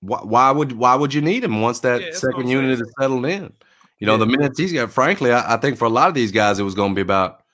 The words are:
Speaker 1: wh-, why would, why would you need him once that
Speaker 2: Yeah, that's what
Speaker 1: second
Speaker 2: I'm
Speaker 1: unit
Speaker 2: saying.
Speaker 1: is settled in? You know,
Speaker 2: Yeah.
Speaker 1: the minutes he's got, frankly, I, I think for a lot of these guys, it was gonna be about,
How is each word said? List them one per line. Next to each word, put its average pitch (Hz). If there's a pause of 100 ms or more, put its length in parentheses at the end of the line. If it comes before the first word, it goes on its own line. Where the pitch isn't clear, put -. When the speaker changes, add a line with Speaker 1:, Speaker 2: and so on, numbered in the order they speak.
Speaker 1:
wh-, 95
why 123
would, 143
why 123
would 139
you 147
need 202
him 110
once 120
that 123
Speaker 2:
Yeah, 175
that's 160
what 131
Speaker 1:
second 127
Speaker 2:
I'm 123
Speaker 1:
unit 131
Speaker 2:
saying. 113
Speaker 1:
is -
settled 131
in? 185 (460)
You 104
know, 110
Speaker 2:
Yeah. 110
Speaker 1:
the 110
minutes 135
he's 175
got, 120
frankly, 139
I, 120
I -
think 131
for 117
a 113
lot 127
of 175
these 117
guys, 104
it 104
was 95
gonna 98
be 98
about, 95 (120)